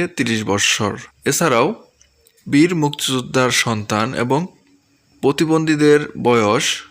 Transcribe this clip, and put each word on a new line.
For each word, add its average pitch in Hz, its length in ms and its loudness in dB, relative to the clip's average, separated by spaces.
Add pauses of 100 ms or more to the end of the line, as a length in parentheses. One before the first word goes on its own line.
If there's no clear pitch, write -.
তিরিশ 117 360 -4
বৎসর। 101 500 -2 (320)
এছাড়াও 139 420 2 (800)
বীর 160 280 4
মুক্তিযোদ্ধার 131 720 -2 (140)
সন্তান 107 520 -2
এবং 131 240 -2 (840)
প্রতিবন্ধীদের 151 760 2 (240)
বয়স 117 420 2 (260)